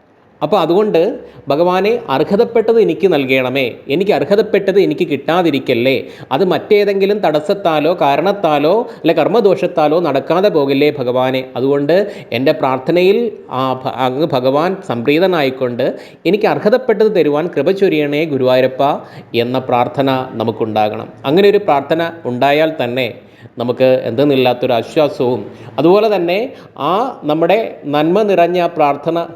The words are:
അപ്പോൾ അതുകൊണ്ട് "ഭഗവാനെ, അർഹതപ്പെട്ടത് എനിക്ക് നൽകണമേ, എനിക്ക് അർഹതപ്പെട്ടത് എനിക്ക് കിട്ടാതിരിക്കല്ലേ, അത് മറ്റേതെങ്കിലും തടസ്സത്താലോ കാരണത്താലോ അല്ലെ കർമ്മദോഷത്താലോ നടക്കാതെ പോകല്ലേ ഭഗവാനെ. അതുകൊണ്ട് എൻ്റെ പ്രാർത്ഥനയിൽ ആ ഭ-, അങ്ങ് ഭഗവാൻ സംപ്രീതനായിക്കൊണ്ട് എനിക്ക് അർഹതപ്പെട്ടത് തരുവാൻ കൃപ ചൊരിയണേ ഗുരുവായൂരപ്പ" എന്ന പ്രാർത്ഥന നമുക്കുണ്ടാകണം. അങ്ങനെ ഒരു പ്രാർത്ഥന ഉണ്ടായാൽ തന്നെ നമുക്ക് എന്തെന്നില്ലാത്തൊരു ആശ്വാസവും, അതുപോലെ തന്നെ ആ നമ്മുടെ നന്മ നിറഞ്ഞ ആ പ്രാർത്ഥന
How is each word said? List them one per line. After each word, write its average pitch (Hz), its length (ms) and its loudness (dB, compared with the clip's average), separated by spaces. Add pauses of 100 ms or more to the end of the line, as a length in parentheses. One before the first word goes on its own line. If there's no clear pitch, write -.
(420)
അപ്പോൾ 175 180 0
അതുകൊണ്ട് 180 600 2 (280)
"ഭഗവാനെ, 180 500 0 (100)
അർഹതപ്പെട്ടത് 208 720 2
എനിക്ക് 180 320 2
നൽകണമേ, 131 600 0 (160)
എനിക്ക് 160 240 0
അർഹതപ്പെട്ടത് 196 680 0
എനിക്ക് 156 280 0
കിട്ടാതിരിക്കല്ലേ, 139 960 0 (280)
അത് 151 120 2
മറ്റേതെങ്കിലും 202 760 0
തടസ്സത്താലോ 165 840 0
കാരണത്താലോ 156 800 2
അല്ലെ 170 340 -2
കർമ്മദോഷത്താലോ 165 880 2
നടക്കാതെ 165 480 0
പോകല്ലേ 143 420 2
ഭഗവാനെ. 131 540 -2 (120)
അതുകൊണ്ട് 143 560 0 (200)
എൻ്റെ 131 200 0
പ്രാർത്ഥനയിൽ 175 800 0 (180)
ആ 131 220 -2
ഭ-, 127 160 -6
അങ്ങ് 127 380 -2
ഭഗവാൻ 147 500 0 (100)
സംപ്രീതനായിക്കൊണ്ട് 135 1120 0 (280)
എനിക്ക് 202 200 0
അർഹതപ്പെട്ടത് 208 680 2
തരുവാൻ 151 400 0
കൃപ 180 140 0
ചൊരിയണേ 156 540 0
ഗുരുവായൂരപ്പ" 131 760 0 (340)
എന്ന 120 240 0
പ്രാർത്ഥന 127 720 0
നമുക്കുണ്ടാകണം. 110 800 -2 (160)
അങ്ങനെ 175 240 2
ഒരു 202 100 4
പ്രാർത്ഥന 165 520 -2 (140)
ഉണ്ടായാൽ 143 480 0 (120)
തന്നെ 120 300 -4 (440)
നമുക്ക് 127 460 2
എന്തെന്നില്ലാത്തൊരു 127 680 0
ആശ്വാസവും, 120 760 -2 (280)
അതുപോലെ 202 380 4
തന്നെ 185 360 -2 (260)
ആ 190 460 -4
നമ്മുടെ 170 600 0
നന്മ 156 380 0
നിറഞ്ഞ 180 380 2
ആ 170 60 0
പ്രാർത്ഥന 160 680 -2